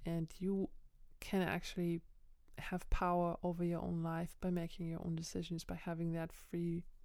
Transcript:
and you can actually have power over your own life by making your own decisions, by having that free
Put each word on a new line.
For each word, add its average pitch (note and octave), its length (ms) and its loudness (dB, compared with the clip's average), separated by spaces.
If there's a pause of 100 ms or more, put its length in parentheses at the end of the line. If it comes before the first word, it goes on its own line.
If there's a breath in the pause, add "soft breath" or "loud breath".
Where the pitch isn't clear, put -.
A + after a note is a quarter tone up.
and E3 340 0
you G3 300 2 (520)
can F#3+ 220 2
actually E3+ 600 0 (560)
have - 320 -4
power F3 520 6
over F3 220 2
your E3+ 160 2
own E3+ 220 0
life E3 380 0
by F#3 100 2
making E3+ 360 0
your E3 180 -2
own E3 120 0
decisions, E3 480 -2
by F3+ 100 -4
having E3 380 0
that E3 200 -2
free E3+ 520 -2 (200)